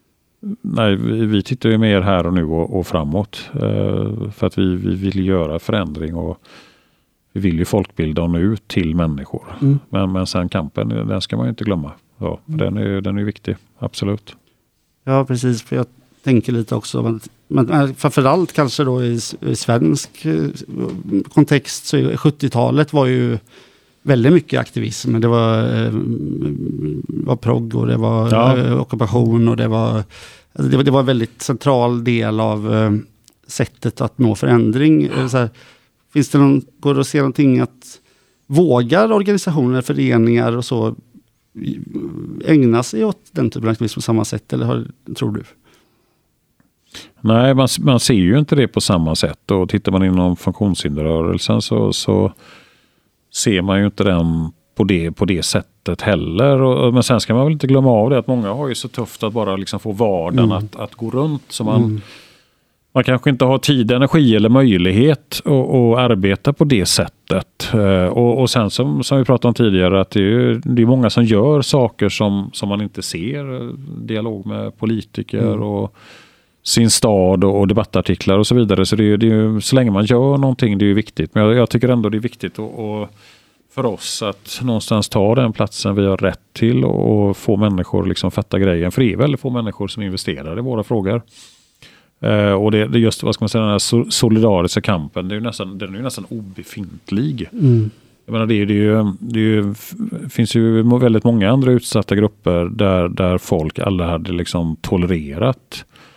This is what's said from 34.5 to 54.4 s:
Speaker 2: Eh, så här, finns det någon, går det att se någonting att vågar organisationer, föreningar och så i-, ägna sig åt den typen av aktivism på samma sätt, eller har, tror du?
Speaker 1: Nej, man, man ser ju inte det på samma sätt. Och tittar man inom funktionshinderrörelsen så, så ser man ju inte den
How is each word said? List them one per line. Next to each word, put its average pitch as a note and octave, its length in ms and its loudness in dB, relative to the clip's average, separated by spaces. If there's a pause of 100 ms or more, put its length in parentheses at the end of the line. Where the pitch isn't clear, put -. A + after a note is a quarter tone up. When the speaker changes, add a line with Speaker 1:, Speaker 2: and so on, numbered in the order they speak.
Speaker 2:
Eh, C3 240 -2
så B2 100 -2
här, A#2+ 120 0 (640)
finns D3 160 0
det - 80 2
någon, C#3 240 4 (180)
går C#3+ 140 0
det C3+ 80 0
att C3 60 -2
se - 100 -2
någonting C3+ 420 2
att - 400 -6 (480)
vågar D3 640 2
organisationer, F3 680 0
föreningar A#2+ 760 2
och B2 80 -6
så A2+ 300 -4 (580)
i-, - 260 -8 (640)
ägna B2+ 380 4
sig A3 220 -2
åt G#3 140 -4 (120)
den C3 180 -2
typen A2+ 180 -6
av A2 40 0
aktivism A2 260 -4
på A2+ 40 -8
samma A2 240 0
sätt, - 280 -8
eller B2+ 120 -2
har, A#2 200 -2 (300)
tror A2+ 160 -4
du? G#2+ 120 -8 (1800)
Speaker 1:
Nej, A#2 320 4
man, C3 140 2 (120)
man C3 200 2
ser - 140 0
ju G2 260 4
inte D3+ 160 0
det C3 120 2
på - 140 -2
samma D#2+ 340 2
sätt. - 360 -4
Och F#2 180 2
tittar G2+ 220 -2
man F#2+ 120 2
inom F2+ 320 2
funktionshinderrörelsen E2+ 1300 -2
så, A2 320 0
så G2 400 0 (1000)
ser G2 260 0
man F#2+ 180 0
ju G2+ 60 2
inte G2+ 180 -2
den E2 480 0 (240)